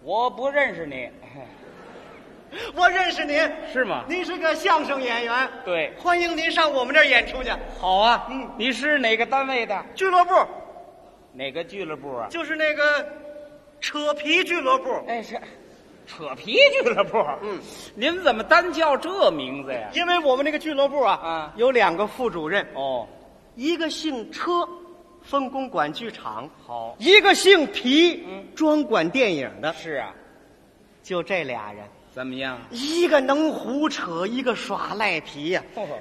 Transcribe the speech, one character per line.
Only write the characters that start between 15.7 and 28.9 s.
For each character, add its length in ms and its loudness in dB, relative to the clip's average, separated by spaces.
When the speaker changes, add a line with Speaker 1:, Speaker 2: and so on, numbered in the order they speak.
Speaker 1:
扯 280 -10
皮 220 -2
俱 80 0
乐 140 0
部。 140 -2
Speaker 2:
嗯。 180 -8
Speaker 1:
您 280 -2
怎 100 4
么 100 -2
单 280 6
叫 240 4
这 360 2
名 340 -6
字 80 -6
呀？ 200 -8
Speaker 2:
因 140 0
为 120 2
我 160 4
们 100 0
那 60 2
个 60 -4
俱 160 -4
乐 140 4
部 140 0
啊， 120 4
Speaker 1:
啊。 440 -4
Speaker 2:
有 140 4
两 240 4
个 120 0
副 220 -4
主 180 -6
任。 260 0
Speaker 1:
哦。 340 -4
Speaker 2:
一 200 -2
个 140 -4
姓 420 -6
车， 360 -2
分 280 -2
公 200 -6
管 220 -2
剧 180 -10
场。 400 -10
Speaker 1:
好。 340 -10
Speaker 2:
一 200 8
个 160 6
姓 320 6
皮， 640 2
Speaker 1:
嗯。 160 -12
Speaker 2:
专 300 2
管 240 2